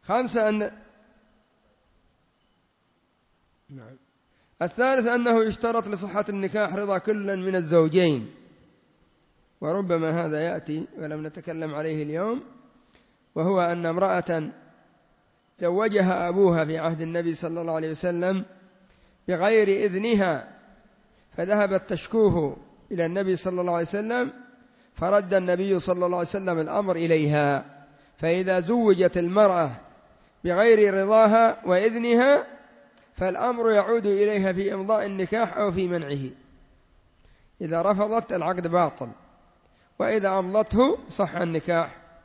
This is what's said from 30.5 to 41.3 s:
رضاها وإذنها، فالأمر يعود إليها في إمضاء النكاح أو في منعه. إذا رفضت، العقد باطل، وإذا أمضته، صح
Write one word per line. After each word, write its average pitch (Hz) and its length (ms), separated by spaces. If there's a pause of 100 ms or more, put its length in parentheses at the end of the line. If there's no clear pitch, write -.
رضاها 220 720
وإذنها، 233 840 (680)
فالأمر 226 580
يعود 208 340
إليها 202 480
في 196 200
إمضاء 202 320
النكاح 196 520
أو 208 140
في 185 160
منعه. 143 420 (1300)
إذا 165 200
رفضت، 208 520
العقد 175 340
باطل، 165 420 (920)
وإذا 196 400
أمضته، 214 580 (120)
صح 180 260